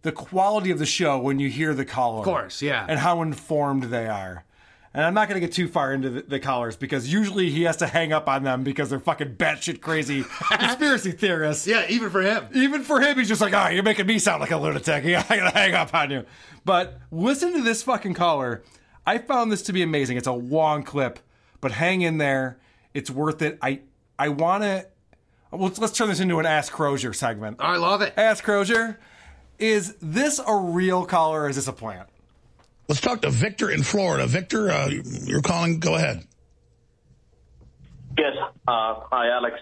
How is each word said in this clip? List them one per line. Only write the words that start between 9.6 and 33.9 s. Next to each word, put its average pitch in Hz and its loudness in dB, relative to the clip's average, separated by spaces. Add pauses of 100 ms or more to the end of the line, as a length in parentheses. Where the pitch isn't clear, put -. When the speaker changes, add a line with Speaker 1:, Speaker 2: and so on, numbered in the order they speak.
Speaker 1:
crazy 147 -2 (160)
Speaker 2:
<laughs> - -2
Speaker 1:
conspiracy 247 2
theorists. 156 0
Speaker 2:
Yeah, 202 2
even 220 0
for 190 2
him. 202 0
Speaker 1:
Even 269 2
for 277 2
him, 285 4
he's 233 0
just 214 2
like, 202 2
"Oh, 196 4
you're 175 2
making 202 2
me 220 4
sound 170 2
like - -4
a 160 0
lunatic." 147 0
<laughs> - 2
Yeah, 175 2
I 220 4
gotta 185 2
hang 190 4
up 170 0
on 147 2
you. 135 -6 (400)
But 180 4 (120)
listen 277 2
to 294 2
this 226 2
fucking 208 0
caller. 143 0 (440)
I 226 2
found 233 0
this 208 -2
to 202 -6
be 185 2
amazing. 143 0
It's 123 -4
a 131 0
long 147 0
clip, 135 -4 (420)
but 127 -2
hang 175 2
in 160 0
there. 135 0 (340)
It's 139 -6
worth 151 -2
it. 156 -2
I, 135 -2 (380)
I 151 2
wanna, 190 0 (680)
let's, 185 -2
let's 220 -2
turn 220 2
this 175 -2
into 180 2
an 160 0
Ask 156 2
Crozier 139 -2
segment. 110 -4
Speaker 2:
I 170 2
love 190 2
it. - -2
Speaker 1:
Ask 214 2
Crozier, 220 0 (600)
is 208 0
this 254 0
a 220 0
real 180 0
caller 156 2
or 143 0
is 135 -2
this 131 -4
a 127 -6
plant? 98 -12 (800)
Speaker 3:
Let's 147 0
talk 247 0
to 143 0
Victor 175 0
in 151 0
Florida. 160 0